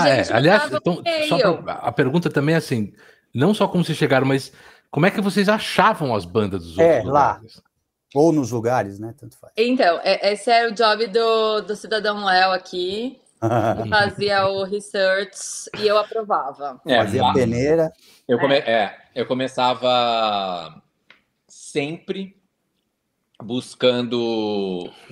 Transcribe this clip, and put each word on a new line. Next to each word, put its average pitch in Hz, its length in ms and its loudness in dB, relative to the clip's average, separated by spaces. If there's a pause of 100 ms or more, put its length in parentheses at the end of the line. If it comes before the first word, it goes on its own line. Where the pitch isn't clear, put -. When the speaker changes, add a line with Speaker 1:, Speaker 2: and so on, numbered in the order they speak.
(180)
Speaker 1:
gente 95 140 0
Speaker 2:
é. 107 40 2
Aliás, 160 300 6
Speaker 1:
mandava - 140 -4
Speaker 2:
então, 175 140 0
Speaker 1:
um 165 60 -4
e-mail. 320 280 -2
Speaker 2:
só 262 260 2
pra, - 200 -8
a - 180 -4
pergunta 147 380 0
também 147 240 0
é 165 60 2
assim: 113 340 -4 (400)
não 143 180 2
só 208 160 2
como 180 160 0
vocês 151 140 -2
chegaram, 131 300 2
mas 135 260 -2 (380)
como 160 160 2
é - 40 4
que - 80 -4
vocês 196 300 0
achavam 196 640 2
as 101 100 0
bandas 92 400 -2
dos 82 140 -12
Speaker 3:
É, 160 200 6
Speaker 2:
outros 113 140 -2
Speaker 3:
lá. 135 220 4
Speaker 2:
lugares? - 280 -16 (520)
Speaker 3:
Ou 156 180 4
nos 135 200 -2
lugares, 110 480 -2
né? 113 200 -14
Tanto 117 200 -20
faz. - 180 -20
Speaker 1:
Então, 226 460 2
é, 196 300 0
esse 208 180 -2
é 233 160 4
o 233 40 -4
job 214 360 0
do, 220 540 0
do 214 140 -8
Cidadão 208 480 -4
Léo 185 280 4
aqui. 185 680 -6 (220)
Speaker 3:
<laughs> 113 400 0
Speaker 1:
Eu 113 80 -6
fazia 202 600 0
o 196 140 -4
research 196 1040 -4 (120)
e 208 80 0
eu 208 100 4
aprovava. 151 880 -4
Speaker 4:
É, 131 140 2
Speaker 3:
Fazia 101 240 0
Speaker 4:
lá 127 100 2
Speaker 3:
peneira. 139 580 2 (360)
Speaker 4:
eu 120 100 2
come-, 139 200 2
Speaker 1:
É. 120 140 -2
Speaker 4:
é, 107 240 0 (200)
eu 120 100 -4
começava 120 1500 -2 (680)
sempre 175 880 -8 (1160)
buscando 117 1400 -2 (220)